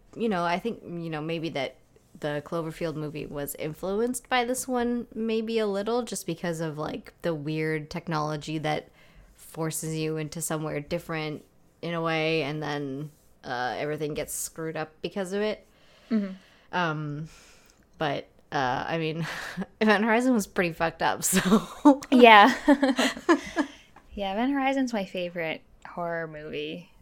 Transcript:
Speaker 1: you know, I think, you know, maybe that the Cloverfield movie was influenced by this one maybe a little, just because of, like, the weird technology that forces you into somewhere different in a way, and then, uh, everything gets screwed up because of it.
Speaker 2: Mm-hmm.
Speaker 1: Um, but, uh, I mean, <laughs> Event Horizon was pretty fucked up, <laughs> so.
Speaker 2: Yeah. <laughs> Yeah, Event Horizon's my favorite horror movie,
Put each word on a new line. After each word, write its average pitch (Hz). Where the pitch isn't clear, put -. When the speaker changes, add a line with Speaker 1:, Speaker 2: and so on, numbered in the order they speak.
Speaker 1:
you 226
know, 175
I 175
think, 233
you 165
know, 156
maybe 165
that 135
the 147
Cloverfield 160
movie 151
was 143
influenced 202
by 254
this 254
one 240
maybe 226
a 214
little, 208
just -
because 165
of, 156
like, 156
the 170
weird 156
technology 151
that 151
forces 160
you 156
into 156
somewhere 156
different 156
in 165
a 170
way, 160
and 151
then, 147
uh, 123
everything 147
gets 147
screwed 160
up 156
because 185
of 202
it. 214
Speaker 2:
Mm-hmm. 196
Speaker 1:
Um, 156
but, -
uh, 131
I 165
mean, 160
<laughs> -
Event 214
Horizon 240
was 202
pretty 175
fucked 165
up, 156
<laughs> -
so. 208
Speaker 2:
Yeah. 233
<laughs> 277
Yeah, 196
Event 247
Horizon's 269
my 202
favorite 175
horror 170
movie, 156